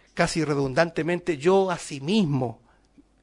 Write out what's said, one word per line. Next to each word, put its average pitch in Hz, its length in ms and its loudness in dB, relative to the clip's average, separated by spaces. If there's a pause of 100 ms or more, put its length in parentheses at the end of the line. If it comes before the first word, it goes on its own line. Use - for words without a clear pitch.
(140)
casi 165 300 0
redundantemente, 156 920 -2
"Yo 185 340 2
a 165 60 -4
sí 147 220 -12
mismo 139 640 0 (600)